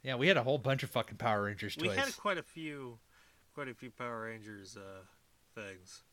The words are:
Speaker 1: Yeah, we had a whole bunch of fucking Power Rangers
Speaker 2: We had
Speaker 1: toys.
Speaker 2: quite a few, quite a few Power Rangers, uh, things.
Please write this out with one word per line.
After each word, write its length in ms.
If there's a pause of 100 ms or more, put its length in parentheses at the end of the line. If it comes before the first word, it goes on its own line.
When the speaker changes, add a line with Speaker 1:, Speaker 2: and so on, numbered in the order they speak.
Speaker 1:
Yeah, 140
we 120
had 80
a 60
whole 160
bunch 240
of 80
fucking 260
Power 280
Rangers 340
Speaker 2:
We 100
had 160
Speaker 1:
toys. 100
Speaker 2:
quite 220
a 60
few, 560 (560)
quite 140
a 60
few 160
Power 340
Rangers, 520
uh, 280 (500)
things. 480 (100)